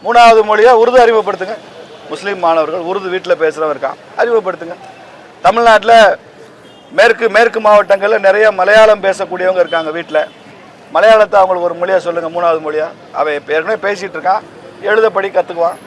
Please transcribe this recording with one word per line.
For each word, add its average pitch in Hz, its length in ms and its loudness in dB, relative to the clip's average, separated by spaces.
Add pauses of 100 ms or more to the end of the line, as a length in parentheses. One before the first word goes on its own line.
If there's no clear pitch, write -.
மூணாவது 233 340 6 (100)
மொழியா 214 220 4 (120)
உருது 247 200 2
அறிமுகப்படுத்துங்க. 208 540 -2 (540)
முஸ்லீம் 190 320 -10
மாணவர்கள் 165 460 -2
உருது 190 220 -6
வீட்டுல 180 300 -2
பேசுறவன் 156 320 -2
இருக்கான், 135 260 -10 (200)
அறிமுகப்படுத்துங்க. 180 540 -4 (720)
தமிழ்நாட்டுல 220 500 2 (1040)
மேற்கு, 226 280 2 (100)
மேற்கு 226 300 0
மாவட்டங்கள்ல 208 600 2
நிறைய 208 200 2 (120)
மலையாளம் 208 460 4
பேசக்கூடியவங்க 185 600 -2
இருக்காங்க 160 340 -6
வீட்டுல, 156 220 -4 (760)
மலையாளத்தை 208 440 4
அவங்களுக்கு 180 280 0
ஒரு 170 120 -6
மொழியா 185 260 -2
சொல்லுங்க, 170 280 -6
மூணாவது 170 320 -2
மொழியா. 151 220 -6 (300)
அவன் 147 200 -4
இப்ப 147 180 -8
ஏற்கனவே 185 300 -4
பேசிட்டு 196 320 -8
இருக்கான், 180 260 -4 (460)
எழுத 220 160 2 (100)
படி 196 200 -4
கத்துக்குவான். 175 500 -4